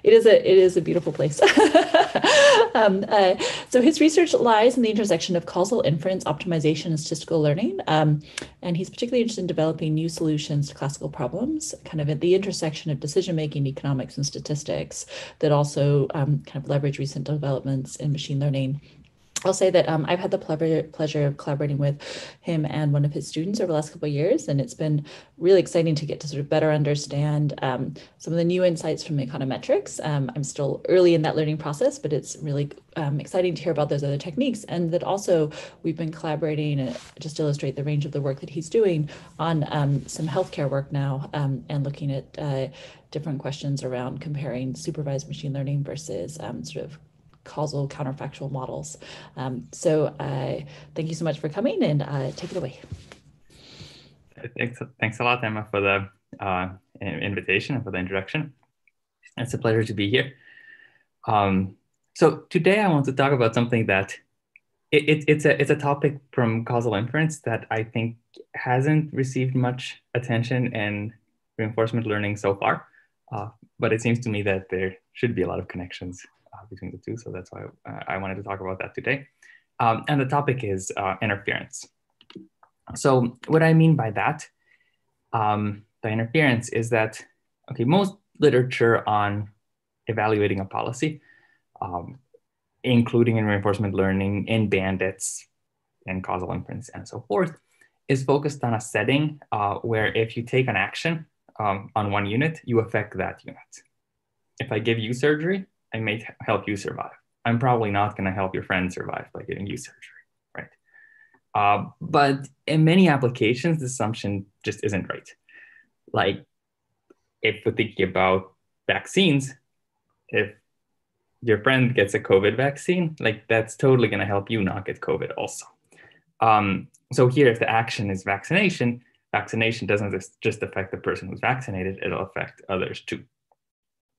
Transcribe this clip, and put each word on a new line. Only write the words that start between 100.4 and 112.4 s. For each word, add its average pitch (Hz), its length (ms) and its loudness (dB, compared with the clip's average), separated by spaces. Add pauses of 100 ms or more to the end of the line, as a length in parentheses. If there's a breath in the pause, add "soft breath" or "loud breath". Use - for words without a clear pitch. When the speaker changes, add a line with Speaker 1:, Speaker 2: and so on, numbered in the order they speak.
Speaker 2:
take 127 260 0
an 110 80 -2
action, 160 520 -4 (320)
um, 101 360 -2
on 104 140 0
one 101 160 0
unit, 139 400 -2
you 117 140 2
affect 110 380 -4
that 92 280 -6
unit. - 380 -20 (760)
If - 120 -6
I 110 80 -2
give 113 180 0
you 113 160 -4
surgery, 151 540 0 (240)
I 110 80 -6
may 110 180 -2
h-, 113 80 -12 (160)
help 101 260 -2
you 101 80 -2
survive. - 360 -8 (340)
I'm 117 120 2
probably 117 320 2
not 101 260 0
gonna 95 160 -2
help 95 220 -2
your 92 100 -6
friend 92 300 0
survive - 400 -8
by - 80 -12
giving - 240 -8
you - 100 -8
surgery, - 480 -18 (320)
right? - 140 -14 (840 soft breath)
Uh, 104 340 2 (100)
but 139 480 2 (200)